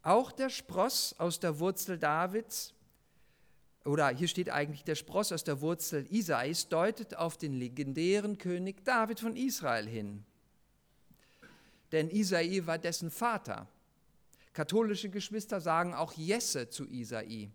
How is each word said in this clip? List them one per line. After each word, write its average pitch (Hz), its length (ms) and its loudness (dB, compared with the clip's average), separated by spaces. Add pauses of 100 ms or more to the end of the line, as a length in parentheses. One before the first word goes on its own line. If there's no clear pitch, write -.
Auch 226 300 4
der 262 160 0
Spross - 680 0
aus 170 220 0
der 156 180 0
Wurzel 185 400 0
Davids, 180 720 0 (1120)
oder 143 240 4
hier 143 200 2
steht 180 200 0
eigentlich 147 340 -2
der 156 120 -2
Spross 196 360 -2
aus 165 140 -4
der 139 160 0
Wurzel 156 500 -2
Isais, 165 580 0
deutet 202 480 0
auf 165 200 -2
den 147 160 -4
legendären 147 840 0
König 185 460 -4
David 226 360 2
von 226 160 -2
Israel 135 500 0
hin. 104 380 -6 (1700)
Denn 156 160 4
Isai 185 580 2
war 165 120 0
dessen 170 320 -2
Vater. 202 580 -2 (840)
Katholische 208 560 0
Geschwister 202 500 -4
sagen 170 320 2
auch 180 220 -2
Jesse 156 560 0
zu - 160 -6
Isai. 110 680 -8